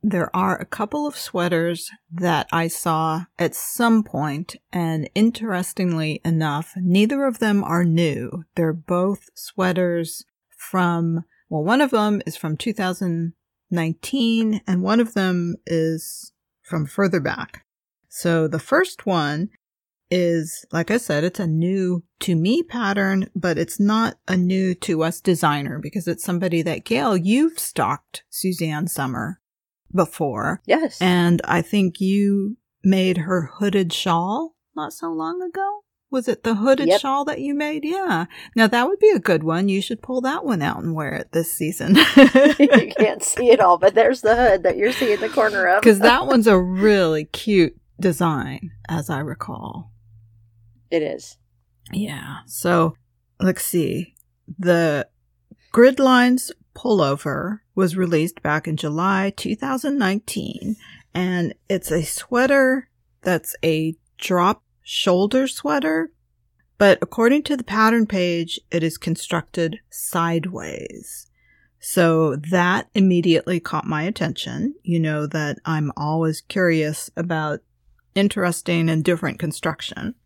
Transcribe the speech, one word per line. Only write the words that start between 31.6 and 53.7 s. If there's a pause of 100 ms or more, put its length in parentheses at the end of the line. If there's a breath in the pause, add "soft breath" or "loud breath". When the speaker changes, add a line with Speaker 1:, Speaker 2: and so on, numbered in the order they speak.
Speaker 1:
think
you (260)
made
her
hooded
shawl (200)
not
so
long
ago. (280)
Was
it
the
hooded
Speaker 2:
Yep.
Speaker 1:
shawl
that
you
made?
Yeah. (300 loud breath)
Now
that
would
be
a
good
one.
You
should
pull
that
one
out
and
wear
it
this
season.
<laughs>
Speaker 2:
<laughs>
You
can't
see
it
all,
but
there's
the
hood
that
you're
seeing
the
corner
of.
Speaker 1:
'Cause
that
one's
a
really
cute (240)
design, (160)
as
I
recall. (1000)
Speaker 2:
It
is. (540)
Speaker 1:
Yeah.
So, (440)
let's
see. (440)